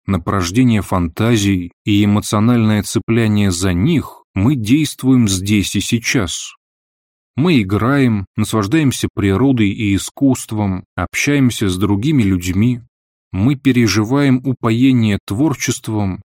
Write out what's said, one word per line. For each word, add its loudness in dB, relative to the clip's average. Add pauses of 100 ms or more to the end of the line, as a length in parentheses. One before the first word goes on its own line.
на -2
порождение 0
фантазий 0 (100)
и 2
эмоциональное 2
цепляние 0
за -2
них, -2 (100)
мы 0
действуем 2
здесь 0
и 0
сейчас. -4 (800)
Мы 2
играем, 0 (100)
наслаждаемся 0
природой 0
и -2
искусством, -2 (100)
общаемся 0
с -2
другими 0
людьми. 0 (520)
Мы 0
переживаем 2
упоение 2
творчеством -4